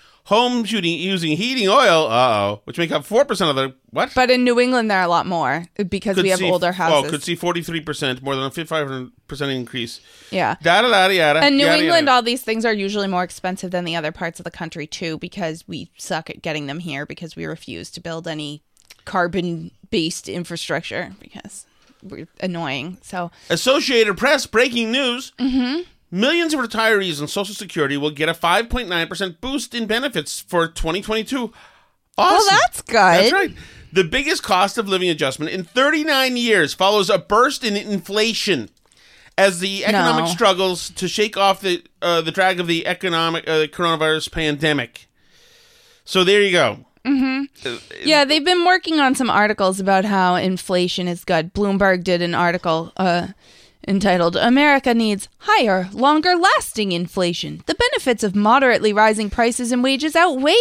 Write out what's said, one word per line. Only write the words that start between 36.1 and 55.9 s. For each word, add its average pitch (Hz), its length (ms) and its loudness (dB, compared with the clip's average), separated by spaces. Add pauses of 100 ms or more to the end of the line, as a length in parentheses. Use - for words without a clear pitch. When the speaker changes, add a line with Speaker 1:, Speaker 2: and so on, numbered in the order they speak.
Speaker 1:
years 214 380 2
follows 196 380 2
a 190 80 4
burst 254 440 2
in 208 140 -2
inflation 202 920 -2 (680)
as 226 220 4
the 196 260 -6
economic 170 400 2
Speaker 2:
No. 170 60 -2
Speaker 1:
struggles 185 600 0
to - 160 -4
shake 214 300 -2
off 196 240 2
the, 180 220 -2 (180)
uh, 170 200 2
the 160 100 -6
drag 185 280 2
of 175 80 -4
the 165 200 -2
economic, 170 600 -2
uh, 156 200 2
coronavirus 156 640 -2
pandemic. 147 760 -2 (960)
So 185 180 0
there 202 180 4
you 202 100 2
go. 139 280 2 (260)
Speaker 2:
Mm-hmm. 269 640 -2
Speaker 1:
Uh, - 100 -6 (260)
Speaker 2:
Yeah, 294 220 4
they've 294 180 2
been 349 220 2
working 349 340 2
on 262 160 4
some 240 140 0
articles 202 500 2
about 190 260 2
how 185 300 2
inflation 180 720 -2
is 175 160 -6
good. 165 300 -2
Bloomberg 196 500 2
did 175 180 0
an 175 140 -2
article, 170 600 0
uh, 180 300 0 (600)
entitled, 180 480 2
"America 262 580 4
Needs 214 360 0 (100)
Higher, 214 540 2